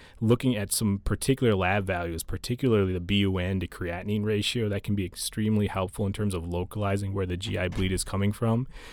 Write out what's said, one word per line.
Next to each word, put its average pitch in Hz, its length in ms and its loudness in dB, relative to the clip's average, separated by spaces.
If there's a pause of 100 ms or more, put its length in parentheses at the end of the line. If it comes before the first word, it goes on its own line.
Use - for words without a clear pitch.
(220)
looking 120 340 4
at 101 160 -4
some 98 340 2
particular 117 500 2
lab 95 320 2
values, 85 340 -2
particularly 107 720 2
the 90 60 -2
B 90 220 0
U 95 180 2
N 92 220 0
to 87 60 -4
creatinine 95 560 -4
ratio. 107 460 0
That 98 140 -2
can 104 100 -2
be 101 100 0
extremely 107 640 0
helpful 95 400 -2
in 98 80 -2
terms 101 220 -2
of 85 100 -4
localizing 98 720 -2
where 98 100 0
the 90 100 -2
G 95 220 -4
I 92 100 0
bleed 95 240 0
is 90 120 0
coming 101 280 0
from. 113 360 0 (240)